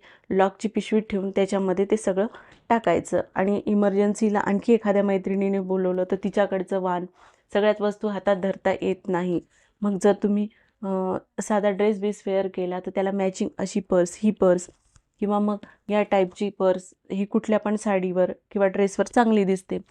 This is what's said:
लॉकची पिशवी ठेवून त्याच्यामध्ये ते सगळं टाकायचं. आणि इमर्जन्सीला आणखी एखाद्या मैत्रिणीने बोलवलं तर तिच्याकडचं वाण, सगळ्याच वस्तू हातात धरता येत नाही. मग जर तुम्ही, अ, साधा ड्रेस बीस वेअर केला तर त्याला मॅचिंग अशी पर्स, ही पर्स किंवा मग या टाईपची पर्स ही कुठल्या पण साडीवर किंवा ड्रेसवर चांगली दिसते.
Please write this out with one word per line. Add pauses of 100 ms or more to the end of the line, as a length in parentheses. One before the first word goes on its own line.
(300)
लॉकची
पिशवी
ठेवून
त्याच्यामध्ये
ते
सगळं (420)
टाकायचं. (140)
आणि
इमर्जन्सीला
आणखी
एखाद्या
मैत्रिणीने
बोलवलं
तर
तिच्याकडचं
वाण, (480)
सगळ्याच
वस्तू
हातात
धरता
येत
नाही. (400)
मग
जर (100)
तुम्ही, (360)
अ, (540)
साधा
ड्रेस
बीस
वेअर
केला
तर
त्याला
मॅचिंग
अशी
पर्स,
ही
पर्स (500)
किंवा
मग (320)
या
टाईपची
पर्स (180)
ही
कुठल्या
पण
साडीवर (200)
किंवा
ड्रेसवर
चांगली
दिसते. (140)